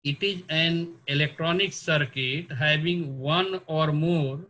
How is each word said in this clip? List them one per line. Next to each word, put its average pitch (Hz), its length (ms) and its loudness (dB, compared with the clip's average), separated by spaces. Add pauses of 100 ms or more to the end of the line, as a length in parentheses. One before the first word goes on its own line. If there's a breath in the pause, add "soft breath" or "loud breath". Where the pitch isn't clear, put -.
It 143 180 -4
is 196 280 -2
an 165 440 2 (140)
electronic 165 680 0
circuit 143 760 -2
having 151 680 0
one 180 480 0
or 156 240 2
more 151 480 2 (100)